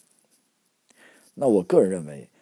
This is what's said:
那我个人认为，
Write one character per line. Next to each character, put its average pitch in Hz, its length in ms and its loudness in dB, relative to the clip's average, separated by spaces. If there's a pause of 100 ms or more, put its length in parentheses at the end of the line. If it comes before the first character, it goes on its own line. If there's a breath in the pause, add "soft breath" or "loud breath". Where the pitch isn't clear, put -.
(1300 soft breath)
那 139 120 -4
我 104 160 4
个 160 180 2
人 98 100 2
认 90 140 -8
为， 71 240 -16 (140 soft breath)